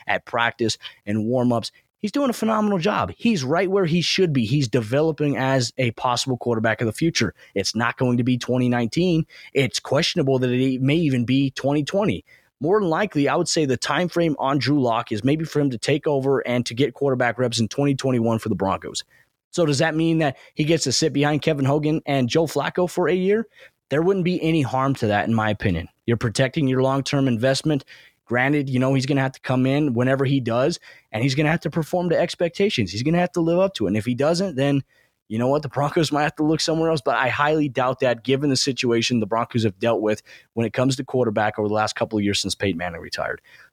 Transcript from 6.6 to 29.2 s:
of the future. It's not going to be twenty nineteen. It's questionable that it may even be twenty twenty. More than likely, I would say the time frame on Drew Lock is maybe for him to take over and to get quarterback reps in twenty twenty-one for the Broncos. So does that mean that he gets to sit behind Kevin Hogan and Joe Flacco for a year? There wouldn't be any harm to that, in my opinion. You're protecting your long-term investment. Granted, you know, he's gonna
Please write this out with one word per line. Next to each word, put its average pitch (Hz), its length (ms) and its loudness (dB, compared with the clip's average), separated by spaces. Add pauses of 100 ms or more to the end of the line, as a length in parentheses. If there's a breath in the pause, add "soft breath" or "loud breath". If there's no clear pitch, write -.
of 120 60 0
the 107 60 -2
future. 160 400 0 (220 loud breath)
It's 98 200 -2
not 117 220 0
going 123 200 2
to 123 60 0
be 127 140 2
twenty 123 320 0
nineteen. 160 560 0 (280 loud breath)
It's 135 260 0
questionable 135 600 0
that 127 120 0
it 127 320 0
may 143 140 2
even 131 280 0
be 135 260 2
twenty 143 320 -2
twenty. 160 400 -2 (360 soft breath)
More 180 200 2
than 190 100 0
likely, 156 380 0
I 131 80 2
would 175 120 0
say 160 180 0
the 127 120 0
time 160 300 -2
frame 165 300 0
on 139 220 0
Drew 139 200 0
Lock 117 320 0
is 107 120 -4
maybe 156 220 0
for 147 140 -2
him 143 120 0
to 113 80 -8
take 147 260 -2
over 135 420 0
and 123 200 -2
to 120 80 -8
get 120 180 0
quarterback 127 460 0
reps 120 200 0
in 110 100 0
twenty 143 260 0
twenty-one 117 420 0
for 107 120 -4
the 107 60 0
Broncos. - 480 -2 (460 soft breath)
So 170 160 2
does 143 140 2
that 160 160 2
mean 165 240 2
that 147 180 0 (160 loud breath)
he 156 100 -2
gets 156 200 2
to 131 80 -2
sit 151 200 0
behind 147 300 2
Kevin 139 240 0
Hogan 151 400 2
and 135 240 0
Joe 160 160 2
Flacco 156 420 -2
for 180 200 -2
a 185 80 2
year? 196 320 0 (420 loud breath)
There 147 140 0
wouldn't 185 220 2
be 180 180 0
any 160 180 2
harm 131 340 0
to 113 120 -2
that, 104 200 2
in 113 60 2
my 110 160 2
opinion. 90 380 -2 (180)
You're 117 120 2
protecting 131 500 0
your 131 160 2
long-term 135 440 0
investment. 131 560 0 (420 loud breath)
Granted, 135 420 0
you 127 120 0
know, 131 160 2
he's 131 100 0
gonna 139 160 0